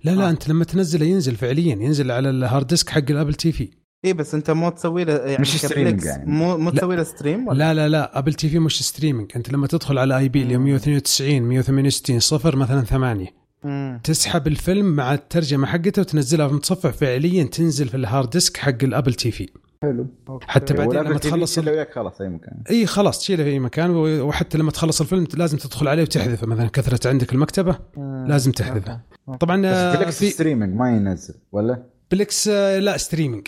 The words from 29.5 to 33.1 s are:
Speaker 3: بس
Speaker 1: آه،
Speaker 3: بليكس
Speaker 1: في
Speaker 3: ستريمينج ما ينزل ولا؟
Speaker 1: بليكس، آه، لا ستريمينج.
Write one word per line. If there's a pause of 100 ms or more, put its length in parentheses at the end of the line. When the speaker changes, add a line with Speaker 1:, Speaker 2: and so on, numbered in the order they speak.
Speaker 3:
بس
Speaker 1:
آه،
Speaker 3:
بليكس
Speaker 1:
في
Speaker 3:
ستريمينج
ما
ينزل (180)
ولا؟ (280)
Speaker 1:
بليكس،
آه،
لا
ستريمينج.